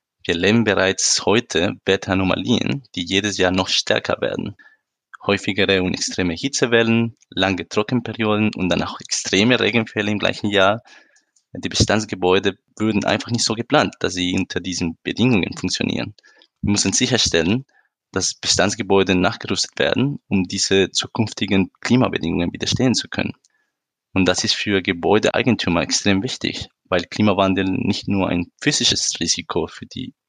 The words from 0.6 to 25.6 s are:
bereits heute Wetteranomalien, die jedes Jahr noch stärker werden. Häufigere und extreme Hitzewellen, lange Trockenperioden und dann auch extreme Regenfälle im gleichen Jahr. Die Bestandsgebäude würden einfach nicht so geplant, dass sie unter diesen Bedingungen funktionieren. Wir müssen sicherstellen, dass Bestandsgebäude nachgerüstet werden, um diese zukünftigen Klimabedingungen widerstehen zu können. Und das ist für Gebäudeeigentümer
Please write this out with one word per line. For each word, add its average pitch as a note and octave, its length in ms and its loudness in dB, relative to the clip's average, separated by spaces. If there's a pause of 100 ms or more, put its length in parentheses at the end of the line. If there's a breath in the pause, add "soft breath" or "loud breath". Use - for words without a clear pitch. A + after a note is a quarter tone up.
bereits F#2+ 640 0
heute G2 460 0 (120)
Wetteranomalien, F#2+ 1000 0 (100)
die F2 100 -4
jedes F#2+ 320 -2
Jahr F2+ 140 2
noch F#2 180 0
stärker - 520 -2
werden. - 360 -4 (720 soft breath)
Häufigere G2 560 2
und F#2 120 0
extreme F2+ 400 -2
Hitzewellen, A#2 800 2 (140)
lange F#2 380 0
Trockenperioden G#2+ 840 0
und F#2 140 -2
dann E2+ 140 2
auch - 180 -8
extreme A2 580 0
Regenfälle G#2+ 520 0
im G#2 80 -2
gleichen G2 320 -2
Jahr. G2+ 320 4 (720 soft breath)
Die F2 140 -6
Bestandsgebäude G2 880 0 (180)
würden G#2+ 280 0
einfach - 260 -2
nicht A#2 140 -2
so A2+ 100 -2
geplant, A#2 460 0
dass F2+ 140 -2
sie F2+ 200 0
unter F#2 260 -4
diesen E2+ 420 -4
Bedingungen G2+ 540 0
funktionieren. - 580 -4 (480 soft breath)
Wir G2+ 100 2
müssen G2 200 0
sicherstellen, A2 720 0 (480)
dass - 220 -2
Bestandsgebäude G2 800 2
nachgerüstet - 640 -2
werden, B2+ 500 0
um G2 160 0
diese F#2+ 460 2
zukünftigen G2 800 -2 (100)
Klimabedingungen E2+ 720 0
widerstehen - 420 0
zu - 140 -4
können. - 240 -4 (800)
Und F#2+ 140 2
das F#2 180 2
ist G#2+ 100 0
für G2 280 0
Gebäudeeigentümer G2 1000 2